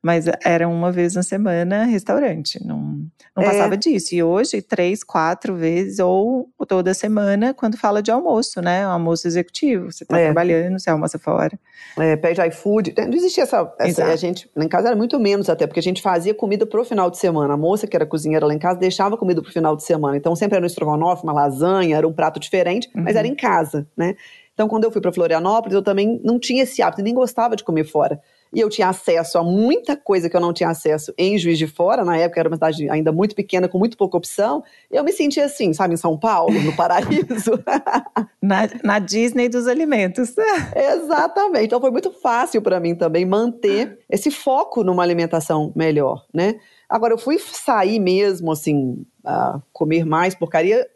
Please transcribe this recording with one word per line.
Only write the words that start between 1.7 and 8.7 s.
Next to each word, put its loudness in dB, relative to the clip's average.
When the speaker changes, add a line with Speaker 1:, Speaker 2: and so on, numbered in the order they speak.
Speaker 1:
restaurante. -2
Não, -6
não -2
Speaker 2:
É. 4
Speaker 1:
passava 2
disso. 0
E 2
hoje, 2
três, -2
quatro -2
vezes, -2
ou 0
toda 0
semana, 0
quando -2
fala 0
de 0
almoço, 0
né? 0